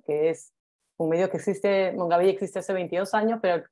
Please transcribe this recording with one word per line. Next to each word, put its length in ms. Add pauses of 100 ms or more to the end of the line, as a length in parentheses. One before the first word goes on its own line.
que 240
es 220 (460)
un 120
medio 200
que 60
existe, 560
Mongabay 380
existe 300
hace 120
veintidós 420
años, 280
pero 140
el 160